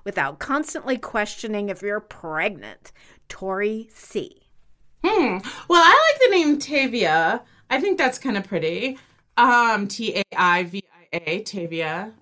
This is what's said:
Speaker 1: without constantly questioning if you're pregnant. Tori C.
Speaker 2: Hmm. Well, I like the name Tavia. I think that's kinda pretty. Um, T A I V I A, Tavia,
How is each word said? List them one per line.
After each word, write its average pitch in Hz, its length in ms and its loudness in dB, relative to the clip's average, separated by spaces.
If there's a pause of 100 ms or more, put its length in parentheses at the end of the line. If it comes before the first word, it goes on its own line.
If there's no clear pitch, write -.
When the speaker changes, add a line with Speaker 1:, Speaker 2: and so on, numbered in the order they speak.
Speaker 1:
without 147 340 -4
constantly 269 580 -4
questioning 208 720 -6
if 185 140 -8
you're 208 180 -4
pregnant. 160 920 -8 (360)
Tori 208 640 -6
C. - 480 -12 (640)
Speaker 2:
Hmm. 320 320 2 (320)
Well, 349 160 6
I 571 280 6
like 523 180 4
the 403 40 2
name 302 240 2
Tavia. 226 840 0 (260)
I 262 100 0
think 381 200 0
that's 262 200 0
kinda 202 220 -2
pretty. 190 580 -4 (380)
Um, 233 500 4
T 214 300 -4
A 202 60 0 (120)
I 180 280 4
V 180 200 -8 (300)
I 170 140 -4
A, 180 160 -4
Tavia, 170 800 -6